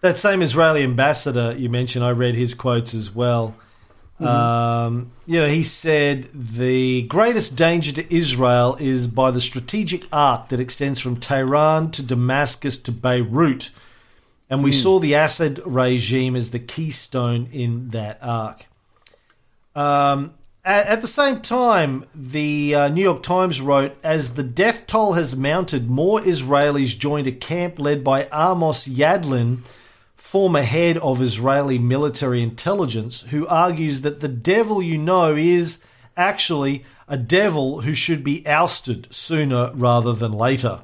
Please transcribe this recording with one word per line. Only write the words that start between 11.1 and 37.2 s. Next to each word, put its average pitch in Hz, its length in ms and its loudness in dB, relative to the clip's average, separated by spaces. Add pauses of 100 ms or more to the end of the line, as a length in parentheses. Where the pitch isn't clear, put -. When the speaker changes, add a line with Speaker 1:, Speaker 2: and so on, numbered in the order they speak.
Speaker 1:
Tehran 151 720 2
to 147 120 -8
Damascus 127 760 -2
to - 120 -10
Beirut. 123 800 0 (760)
And 139 160 0
we 139 60 4
Speaker 2:
Mm. 139 140 4
Speaker 1:
saw 190 160 6
the 147 160 2
Assad 151 500 2
regime 127 720 0
as 117 160 -4
the 120 80 -6
keystone 123 920 -4
in 120 380 -4
that 107 320 -8
arc." 113 440 -8 (1080)
Um, 143 580 2 (320)
at, 196 220 4
at 220 140 0
the 233 60 -6
same 277 340 0
time, 190 640 2 (100)
the, 147 600 -2
uh, 143 140 4
New 170 140 0
York 180 200 2
Times 180 380 0
wrote, 139 420 2
"As 156 300 -2
the 143 100 -6
death 185 440 0
toll 214 260 2
has 147 220 0
mounted, 143 540 -2
more 175 300 2
Israelis 143 800 2
joined 143 300 -2
a 127 40 -2
camp 175 480 -6
led 143 240 0
by 135 200 0 (100)
Amos 160 540 0
Yadlin, 135 720 2 (560)
former 175 480 2
head 165 340 2
of 135 240 0
Israeli 131 560 0
military 127 640 0
intelligence, 117 880 -4
who 151 180 -4
argues 160 540 0
that 143 180 -4
the 151 80 -6
devil 190 540 0
you 165 160 -2
know 160 380 2
is 170 420 2 (400)
actually 151 680 0 (240)
a 143 100 -4
devil 151 640 0